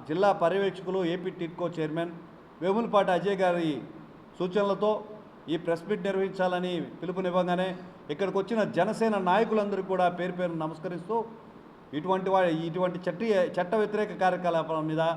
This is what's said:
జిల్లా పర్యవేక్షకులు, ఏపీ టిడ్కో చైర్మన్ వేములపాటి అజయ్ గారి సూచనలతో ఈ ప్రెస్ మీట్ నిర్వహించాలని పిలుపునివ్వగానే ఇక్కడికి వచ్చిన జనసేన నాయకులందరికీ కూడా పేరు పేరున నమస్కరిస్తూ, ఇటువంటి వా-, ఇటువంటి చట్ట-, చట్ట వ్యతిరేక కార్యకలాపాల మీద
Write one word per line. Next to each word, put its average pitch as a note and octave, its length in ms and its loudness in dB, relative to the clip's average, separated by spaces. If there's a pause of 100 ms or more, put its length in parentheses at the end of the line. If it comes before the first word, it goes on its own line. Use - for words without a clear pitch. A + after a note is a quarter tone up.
జిల్లా F#3 240 4
పర్యవేక్షకులు, F#3 720 0
ఏపీ F3 260 -2
టిడ్కో F3 380 -6
చైర్మన్ E3 440 -4 (480)
వేములపాటి G3 500 4
అజయ్ F3+ 260 2
గారి F3 460 2 (560)
సూచనలతో G3+ 680 0 (440)
ఈ D#3+ 80 0
ప్రెస్ E3+ 320 -2
మీట్ G3+ 140 -2
నిర్వహించాలని F#3 760 0 (220)
పిలుపునివ్వగానే F3+ 760 0 (340)
ఇక్కడికి F#3 280 -2
వచ్చిన G#3 260 0
జనసేన G#3+ 540 2
నాయకులందరికీ G3+ 680 2
కూడా F#3 200 2
పేరు F3 240 -2
పేరున F3+ 240 -2
నమస్కరిస్తూ, F3 680 -4 (680)
ఇటువంటి F#3 360 0
వా-, F#3+ 160 6
ఇటువంటి F3 640 0
చట్ట-, F3+ 500 2
చట్ట F3+ 140 0
వ్యతిరేక G#3 460 0
కార్యకలాపాల E3+ 600 2
మీద D#3 200 0 (160)